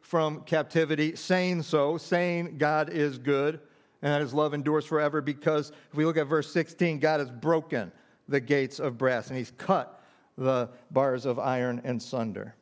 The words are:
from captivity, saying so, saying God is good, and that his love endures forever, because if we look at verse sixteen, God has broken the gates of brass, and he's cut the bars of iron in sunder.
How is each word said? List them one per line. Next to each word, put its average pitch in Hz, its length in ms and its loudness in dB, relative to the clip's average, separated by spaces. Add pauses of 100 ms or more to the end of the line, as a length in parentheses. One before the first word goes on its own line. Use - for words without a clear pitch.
from 151 400 0
captivity, 156 720 0
saying 180 460 0
so, 151 360 2
saying 175 600 -2
God 151 320 2
is 147 300 0
good, 143 400 0 (420)
and 147 120 0
that 147 80 2
his 127 120 -4
love 151 220 2
endures 147 300 0
forever, 151 360 0
because 147 500 -2 (200)
if - 40 -14
we 151 100 2
look 160 120 2
at 151 80 2
verse 147 260 0
sixteen, 165 460 0
God 156 220 4
has 139 100 -4
broken 151 640 -2 (380)
the 139 100 2
gates 135 400 0
of 131 180 -4
brass, 123 300 0
and 131 100 -6
he's 120 200 -8
cut - 440 -2 (360)
the 131 320 2 (220)
bars 131 340 2
of 123 120 0
iron 127 460 -2
in 123 160 -4
sunder. 113 600 -6